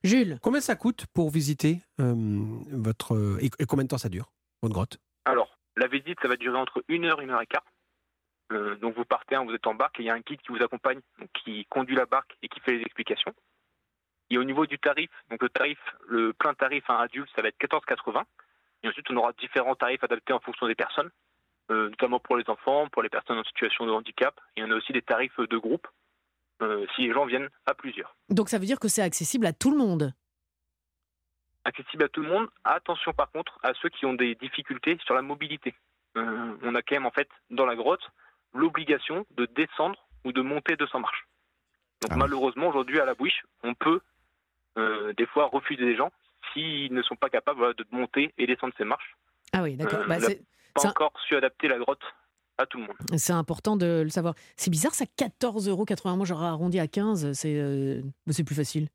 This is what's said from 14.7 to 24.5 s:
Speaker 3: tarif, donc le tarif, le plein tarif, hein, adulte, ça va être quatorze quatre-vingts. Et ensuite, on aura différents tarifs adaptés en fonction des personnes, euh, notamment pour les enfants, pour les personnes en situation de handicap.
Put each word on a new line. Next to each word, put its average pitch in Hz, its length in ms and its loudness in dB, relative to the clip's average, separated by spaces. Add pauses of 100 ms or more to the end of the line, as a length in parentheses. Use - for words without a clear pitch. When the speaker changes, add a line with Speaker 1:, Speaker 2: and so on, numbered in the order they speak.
Speaker 3:
tarif, 147 320 0 (180)
donc 113 140 -4
le 123 60 0
tarif, 147 280 0 (300)
le 113 260 2
plein 147 220 2
tarif, 135 340 0
hein, 117 100 4
adulte, 127 360 -4
ça 110 80 -2
va 110 60 2
être - 80 -10
quatorze 151 280 -2
quatre-vingts. 120 400 -2 (580)
Et 113 60 -2
ensuite, 151 200 -8
on 131 60 0
aura 120 240 2
différents 127 360 0
tarifs 127 280 0
adaptés 120 300 -2
en 117 80 0
fonction 120 260 -4
des 113 80 2
personnes, - 340 -2 (640)
euh, 110 180 2
notamment 120 300 0
pour - 160 0
les 120 140 2
enfants, 139 420 2
pour 117 100 0
les 110 60 0
personnes 110 300 -4
en 110 80 -4
situation - 400 -2
de 113 60 2
handicap. 113 460 0 (200)